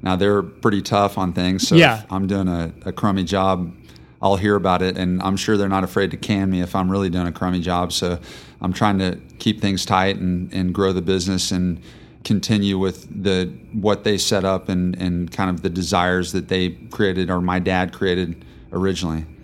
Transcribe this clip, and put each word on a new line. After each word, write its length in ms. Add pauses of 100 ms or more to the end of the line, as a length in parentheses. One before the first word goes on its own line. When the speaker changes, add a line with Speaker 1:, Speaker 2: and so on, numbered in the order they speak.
Speaker 1:
now 140
they're 260
pretty 400
tough 340
on 160
things, 340
so 80
Speaker 2:
Yeah. 300
Speaker 1:
if 80
I'm 140
doing 200
a, 260 (120)
a 80
crummy 320
job, 500 (460)
I'll 160
hear 180
about 280
it, 160
and 240
I'm 160
sure 180
they're 100
not 160
afraid 300
to 60
can 320
me 100
if 160
I'm 140
really 200
doing 160
a 60
crummy 280
job. 320
So 280 (400)
I'm 140
trying 240
to 200 (200)
keep 240
things 240
tight 300
and, 360
and 220
grow 180
the 100
business 480
and 320 (420)
continue 520
with 300 (160)
the, 220 (280)
what 300
they 160
set 260
up 240
and, 320
and 300
kind 180
of 140
the 80
desires 600
that 160
they 220 (200)
created 400
or 100
my 200
dad 320
created 520 (280)
originally. 520 (200)